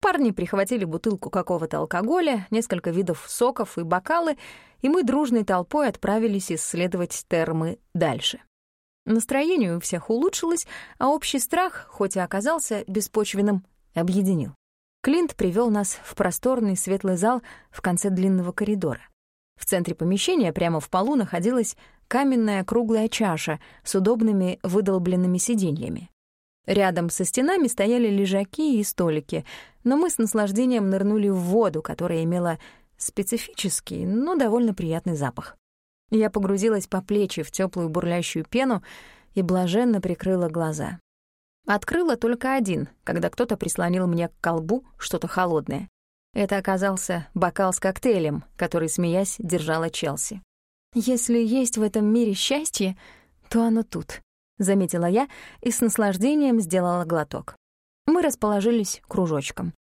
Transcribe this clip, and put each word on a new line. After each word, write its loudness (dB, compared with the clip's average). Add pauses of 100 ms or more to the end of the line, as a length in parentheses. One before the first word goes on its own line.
Парни 4
прихватили -2
бутылку -4
какого-то -2
алкоголя, 0
несколько -2
видов -2
соков -2
и -4
бокалы, 0 (440)
и 2
мы 4
дружной 2
толпой 0
отправились 0
исследовать -4
термы 0 (160)
дальше. 0 (680)
Настроение 2
у -4
всех -6
улучшилось, 0 (320)
а 0
общий 0
страх, -2
хоть -2
и -2
оказался -2
беспочвенным, 0 (300)
объединил. 0 (480)
Клинт 2
привёл 0
нас -2
в -16
просторный 0
светлый -2
зал 0 (260)
в -16
конце 0
длинного 2
коридора. -2 (540)
В -12
центре 0
помещения 2
прямо 0
в -12
полу 0
находилась 0 (300)
каменная 2
круглая 2
чаша -2 (240)
с -4
удобными 2
выдолбленными 2
сиденьями. -2 (560)
Рядом 2
со -2
стенами 2
стояли 2
лежаки 0
и 0
столики, -2 (380)
но 4
мы 2
с -4
наслаждением 0
нырнули 2
в 2
воду, 2
которая -2
имела 0 (380)
специфический, -4
но 0
довольно 2
приятный -2
запах. -6 (520)
Я 4
погрузилась 0
по -2
плечи 0
в -12
тёплую -2
бурлящую -2
пену 0 (500)
и 0
блаженно 2
прикрыла 0
глаза. -4 (680)
Открыла 0
только 0
один, 0 (140)
когда -2
кто-то -2
прислонил 0
мне 0
к -20
колбу -2 (120)
что-то -4
холодное. -2 (480)
Это 0
оказался -2
бокал 2
с -2
коктейлем, 0 (140)
который, 0
смеясь, 0
держала -2
Челси. -6 (520)
«Если 2
есть 2
в 2
этом 2
мире 4
счастье, -2 (520)
то 2
оно 2
тут», -10 (360)
заметила 2
я 2 (320)
и 0
с -2
наслаждением 2
сделала 0
глоток. -4 (500)
Мы 4
расположились 2
кружочком. -2 (120)